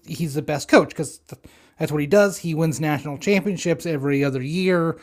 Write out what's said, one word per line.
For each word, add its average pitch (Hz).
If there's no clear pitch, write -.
he's 160
the 147
best 147
coach 220
'cause -
th-, -
that's 156
what 151
he 147
does. 202
He 165
wins 156
national 151
championships 185
every 143
other 135
year 165